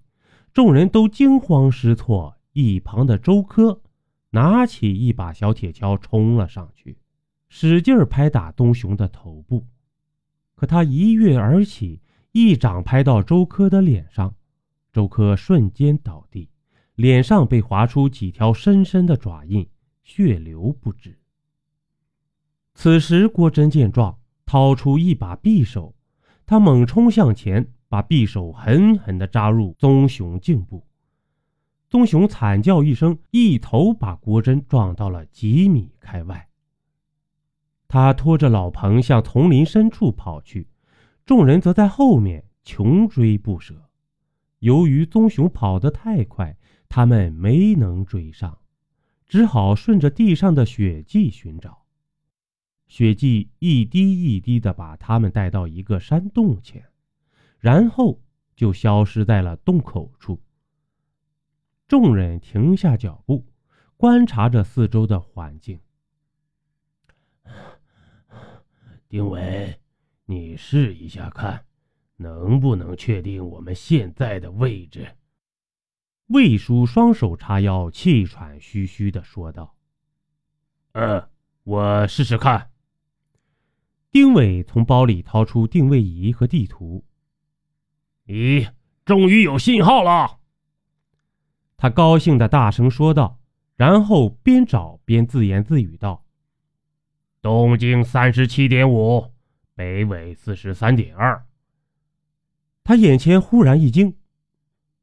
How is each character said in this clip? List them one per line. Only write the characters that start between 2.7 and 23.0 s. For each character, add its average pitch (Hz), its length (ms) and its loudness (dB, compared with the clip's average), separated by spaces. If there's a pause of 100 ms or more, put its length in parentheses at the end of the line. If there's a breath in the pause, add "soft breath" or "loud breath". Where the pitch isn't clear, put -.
旁 113 260 -4
的 117 120 0
周 196 260 0
科 220 380 0 (500)
拿 185 340 2
起 110 260 -4
一 113 220 -2
把 90 180 -10
小 104 220 -2
铁 90 180 -10
锹 98 280 -4
冲 110 360 0
了 101 120 -2
上 85 260 -16
去， - 240 -20 (520)
使 165 320 0
劲 262 120 2
儿 220 100 4
拍 143 280 0
打 82 200 -4
棕 120 220 2
熊 101 240 -6
的 98 100 -4
头 78 360 -16
部。 123 240 -8 (880)
可 - 100 -8
他 170 180 0
一 160 280 0
跃 220 260 2
而 131 260 2
起， 90 380 -10 (300)
一 220 260 4
掌 90 260 -2
拍 135 200 0
到 123 180 2
周 175 240 2
科 196 240 0
的 196 120 2
脸 127 300 0
上， 95 240 -6 (560)
周 104 160 -2
科 101 280 0
瞬 117 360 0
间 147 260 0
倒 82 320 -14
地， 87 220 -18 (420)
脸 127 300 4
上 190 240 2
被 120 120 0
划 104 280 -2
出 139 200 0
几 101 240 -8
条 113 220 0
深 196 320 2
深 180 220 0
的 151 100 0
爪 80 280 -10
印， 104 220 -4 (360)
血 151 340 -2
流 82 340 -8
不 110 220 -8
止。 - 240 -20 (1600)
此 165 240 4
时 170 280 2